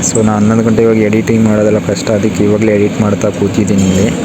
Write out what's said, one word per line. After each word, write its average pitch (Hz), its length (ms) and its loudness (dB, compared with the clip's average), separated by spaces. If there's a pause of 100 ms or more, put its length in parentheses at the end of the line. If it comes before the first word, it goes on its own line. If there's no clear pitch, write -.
So - 80 -4 (100)
ನಾನು 107 120 0
ಹನ್ನೊಂದು 110 280 2
ಗಂಟೆಗೆ 113 240 2
ಹೋಗಿ 110 180 2
ಎಡಿಟಿಂಗ್ 110 400 0
ಮಾಡೋದೆಲ್ಲ 107 400 2
ಕಷ್ಟ, 98 180 -4 (120)
ಅದಕ್ಕೆ 98 280 -2
ಇವಾಗಲೇ 107 320 0
ಎಡಿಟ್ 101 260 0
ಮಾಡ್ತಾ 104 240 0 (100)
ಕೂತಿದ್ದೀನಿ 101 520 0
ಇಲ್ಲಿ. 92 160 0 (180)